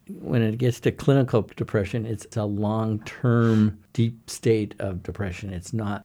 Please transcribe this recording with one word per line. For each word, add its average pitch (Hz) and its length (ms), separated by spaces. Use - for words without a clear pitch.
when 120 240
it 110 160
gets 123 220
to 123 100
clinical 127 640
depression, 110 500
it's - 320
a 107 60
long-term, 110 1400
deep 117 360
state 110 520
of 95 240
depression. 98 480
It's 87 200
not 101 320